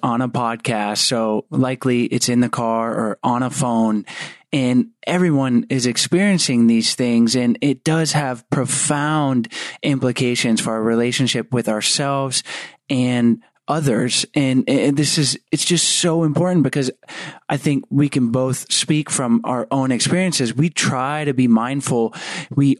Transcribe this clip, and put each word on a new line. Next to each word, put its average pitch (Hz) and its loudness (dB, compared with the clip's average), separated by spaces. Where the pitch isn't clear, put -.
on 117 -2
a 127 -2
podcast, 113 -2
so 110 -2
likely 127 0
it's - -2
in 120 2
the 117 2
car 113 -2
or 107 -4
on 123 0
a 127 -2
phone, 113 0
and 127 2
everyone 139 2
is 127 0
experiencing 151 2
these 113 2
things, 117 2
and 120 2
it 139 0
does 160 0
have 135 -4
profound 143 0
implications 123 0
for 113 -2
our 110 -2
relationship 120 0
with 120 0
ourselves 135 -2
and 123 2
others. 127 0
And, 131 2
and 135 2
this 147 0
is, 135 0
it's 156 -2
just 170 2
so 165 0
important 165 2
because 131 0
I 143 0
think 139 0
we 143 4
can 123 0
both 131 -2
speak 151 0
from 117 2
our 120 -4
own 131 0
experiences. 139 0
We 143 2
try 147 -2
to 143 0
be 127 2
mindful. 120 0
We 139 2